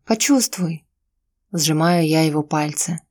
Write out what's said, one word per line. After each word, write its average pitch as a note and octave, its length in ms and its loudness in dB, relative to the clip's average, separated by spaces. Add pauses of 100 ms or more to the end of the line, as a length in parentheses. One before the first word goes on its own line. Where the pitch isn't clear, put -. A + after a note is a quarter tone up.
почувствуй. A3 800 0 (640)
Сжимаю D#3+ 560 2
я D#3+ 140 2
его D3+ 220 0
пальцы. D3+ 560 -4 (120)